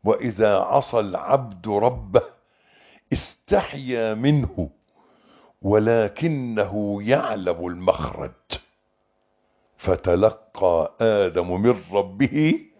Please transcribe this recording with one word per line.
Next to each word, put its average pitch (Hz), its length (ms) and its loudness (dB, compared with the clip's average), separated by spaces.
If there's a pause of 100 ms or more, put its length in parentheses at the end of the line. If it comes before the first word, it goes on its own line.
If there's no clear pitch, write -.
وإذا 107 540 2
عصى 120 420 0
العبد 104 680 -4
ربه 107 540 2 (920)
استحيا 127 1000 -2
منه، 113 560 0 (920)
ولكنه 107 1400 0
يعلم 95 680 -2
المخرج." 87 640 -4 (1500)
فتلقى 90 1200 0
آدم 92 600 0
من 107 300 2
ربه 131 680 0 (200)